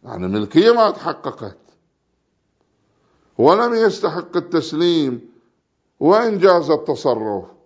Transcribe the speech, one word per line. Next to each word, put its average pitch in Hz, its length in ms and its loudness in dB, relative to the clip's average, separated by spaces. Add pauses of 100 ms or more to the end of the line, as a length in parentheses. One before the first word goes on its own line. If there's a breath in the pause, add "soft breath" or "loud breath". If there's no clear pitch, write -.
يعني 92 240 -10
ملكية 110 440 2
ما 214 200 2
تحققت، 123 640 -12 (1800)
"ولم 226 360 4
يستحق 190 640 -2
التسليم 156 920 -2 (720)
وإن 208 380 2
جاز 175 340 4
التصرف 113 760 -2 (200)